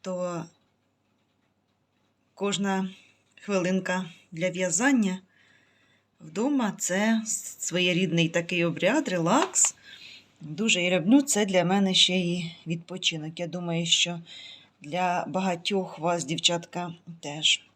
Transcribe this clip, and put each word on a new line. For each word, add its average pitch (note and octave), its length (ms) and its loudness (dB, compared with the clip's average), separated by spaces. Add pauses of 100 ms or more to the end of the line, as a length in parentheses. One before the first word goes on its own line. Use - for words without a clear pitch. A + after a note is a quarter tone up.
То F3+ 440 -6 (1900)
кожна F#3+ 560 -2 (520)
хвилинка F#3 640 0 (260)
для F3 180 -2
в'язання F#3 680 2 (1000)
вдома — G#3+ 560 0
це A3 440 2 (380)
своєрідний E3+ 680 2
такий E3+ 360 0
обряд, F#3+ 440 2
релакс. F#3 680 2 (680)
Дуже F3 400 0
і F3+ 100 2
люблю, F#3+ 300 6
це G#3+ 240 2
для F#3 200 4
мене F#3+ 280 4
ще F3+ 240 4
і E3+ 380 -2 (120)
відпочинок. E3 720 -6
Я F3 80 -4
думаю, E3+ 380 -4
що E3+ 340 0 (640)
для F3+ 460 -2
багатьох F#3 720 -2
вас, E3+ 260 -2
дівчатка, E3+ 680 -2 (260)
теж. D3+ 420 -2 (140)